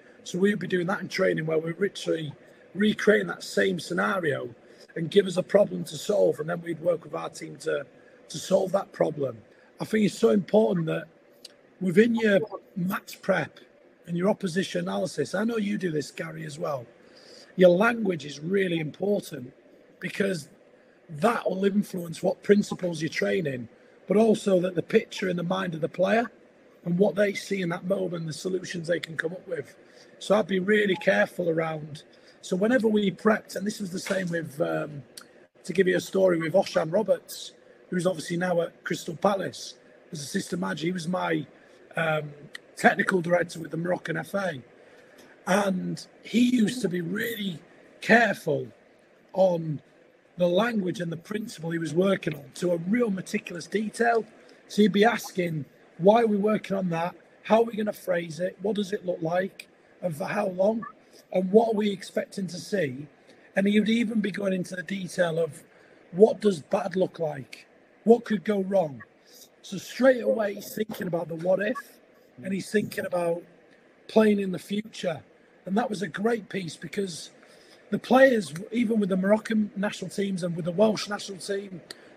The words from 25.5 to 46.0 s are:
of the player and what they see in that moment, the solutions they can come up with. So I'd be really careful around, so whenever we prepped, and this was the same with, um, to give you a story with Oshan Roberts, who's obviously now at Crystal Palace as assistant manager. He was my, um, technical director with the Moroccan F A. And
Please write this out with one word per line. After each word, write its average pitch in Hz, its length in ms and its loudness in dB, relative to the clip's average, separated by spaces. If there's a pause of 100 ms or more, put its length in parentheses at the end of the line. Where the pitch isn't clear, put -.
of 151 60 -6
the 160 80 -2
player 208 360 2 (600)
and 175 120 0
what 202 160 4
they 202 220 2
see 196 260 -4
in 170 80 -2
that 175 160 -6
moment, 180 400 -2
the 151 80 -8
solutions 180 540 -6
they 170 120 0
can 160 160 -10
come 165 160 -4
up 185 160 -14
with. 160 280 -10 (420)
So - 180 2
I'd 214 120 2
be 190 120 0
really 202 360 2
careful 196 520 0
around, 160 540 -4 (400)
so - 140 -4
whenever 220 320 2
we 208 240 2
prepped, - 440 0
and 190 120 -6
this 208 120 -6
was 190 120 -8
the 190 80 -8
same 190 300 -2
with, 151 300 -6
um, 156 440 -4 (640)
to 180 80 -6
give 185 140 4
you 185 100 2
a 160 40 0
story 185 380 2
with 160 140 -4
Oshan 180 380 2
Roberts, - 600 -2 (400)
who's 180 160 0
obviously 170 300 -4
now 175 240 0
at - 220 -8
Crystal 170 320 -6
Palace 190 600 -2 (360)
as 151 100 -10
assistant 180 400 -6
manager. 175 260 -4
He 185 40 -2
was 170 160 -6
my, 175 380 -2 (500)
um, 156 360 -2 (460)
technical 196 440 2
director 175 380 0
with - 120 -12
the 160 60 -6
Moroccan 170 380 -4
F 156 180 -10
A. 175 280 -4 (840)
And 180 600 0 (160)